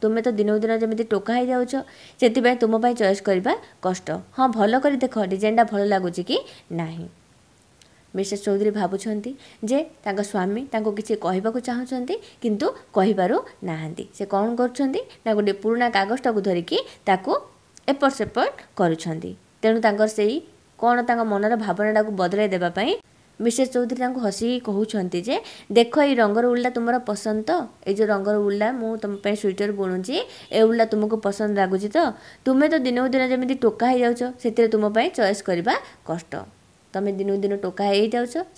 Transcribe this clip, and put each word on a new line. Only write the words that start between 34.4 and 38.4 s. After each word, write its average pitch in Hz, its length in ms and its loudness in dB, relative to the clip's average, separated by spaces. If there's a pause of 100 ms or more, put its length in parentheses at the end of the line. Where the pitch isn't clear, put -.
ସେଥିରେ 233 240 4
ତୁମ 214 220 2
ପାଇଁ 233 200 2
ଚଏସ୍ 208 340 0
କରିବା 180 300 0 (340)
କଷ୍ଟ। - 280 -8 (580)
ତମେ 196 180 -2
ଦିନକୁ 196 260 -2
ଦିନ 196 180 -2
ଟୋକା 196 280 -4
ହେଇଯାଉଛ, 220 540 2 (200)